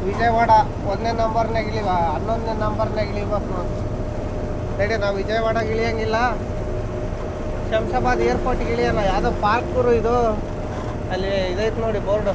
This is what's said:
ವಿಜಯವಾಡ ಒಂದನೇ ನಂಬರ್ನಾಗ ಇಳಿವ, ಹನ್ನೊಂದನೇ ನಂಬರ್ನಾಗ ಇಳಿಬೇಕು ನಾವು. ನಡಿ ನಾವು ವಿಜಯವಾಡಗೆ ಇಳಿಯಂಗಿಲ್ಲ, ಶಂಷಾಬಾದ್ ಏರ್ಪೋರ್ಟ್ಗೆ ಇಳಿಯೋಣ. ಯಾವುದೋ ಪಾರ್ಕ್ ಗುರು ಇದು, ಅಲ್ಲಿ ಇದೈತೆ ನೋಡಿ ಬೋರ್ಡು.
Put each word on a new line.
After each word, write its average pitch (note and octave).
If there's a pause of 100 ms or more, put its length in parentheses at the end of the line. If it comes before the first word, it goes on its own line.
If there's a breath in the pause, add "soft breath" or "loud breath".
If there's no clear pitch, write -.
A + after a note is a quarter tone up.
ವಿಜಯವಾಡ A3+ (360)
ಒಂದನೇ A3
ನಂಬರ್ನಾಗ A3
ಇಳಿವ, G#3
ಹನ್ನೊಂದನೇ F#3
ನಂಬರ್ನಾಗ G#3+
ಇಳಿಬೇಕು G3+
ನಾವು. - (800)
ನಡಿ G3+
ನಾವು G3+
ವಿಜಯವಾಡಗೆ A3
ಇಳಿಯಂಗಿಲ್ಲ, A3+ (1400)
ಶಂಷಾಬಾದ್ A3
ಏರ್ಪೋರ್ಟ್ಗೆ A#3+
ಇಳಿಯೋಣ. A#3
ಯಾವುದೋ G#3
ಪಾರ್ಕ್ A3
ಗುರು B3
ಇದು, A#3 (840)
ಅಲ್ಲಿ F#3+
ಇದೈತೆ G#3+
ನೋಡಿ A3
ಬೋರ್ಡು. G3+